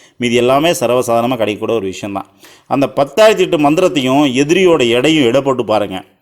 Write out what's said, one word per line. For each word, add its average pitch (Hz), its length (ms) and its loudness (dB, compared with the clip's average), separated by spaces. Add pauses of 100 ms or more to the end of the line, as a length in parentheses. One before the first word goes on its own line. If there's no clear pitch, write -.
(180)
மீதி 120 180 -2
எல்லாமே 131 360 2
சர்வசாதாரணமா 120 680 0
கிடைக்கக்கூடிய 107 400 -2
ஒரு 98 80 -4
விஷயம்தான். 98 400 -8 (420)
அந்த 131 280 -2
பத்தாயிரத்தி 202 440 2
எட்டு 170 200 0
மந்திரத்தையும் 147 680 2
எதிரியோட 147 640 0
எடையும் 135 360 2
எடை 123 160 2
போட்டு 127 240 -2
பாருங்க. 101 400 -4 (160)